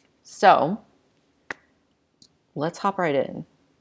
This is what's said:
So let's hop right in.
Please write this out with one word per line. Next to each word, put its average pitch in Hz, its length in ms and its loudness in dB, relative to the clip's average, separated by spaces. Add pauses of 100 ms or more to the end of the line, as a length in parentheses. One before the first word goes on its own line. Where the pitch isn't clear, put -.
(220)
So 160 600 2 (1700)
let's 156 240 -6
hop 196 180 -4
right 160 200 -2
in. 131 280 -4 (360)